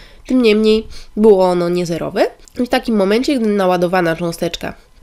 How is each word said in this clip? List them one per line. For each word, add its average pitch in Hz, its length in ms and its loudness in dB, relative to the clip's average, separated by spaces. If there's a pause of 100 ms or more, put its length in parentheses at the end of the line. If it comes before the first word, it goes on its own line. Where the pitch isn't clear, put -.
(260)
tym 254 160 0
niemniej 220 440 2 (300)
było 208 280 4
ono 180 240 0
niezerowe. 175 580 -4 (340)
I 247 60 -4
w - 20 -8
takim 247 280 -2
momencie, 226 420 0
gdy 220 100 -2
naładowana 180 680 0
cząsteczka 170 580 -8 (280)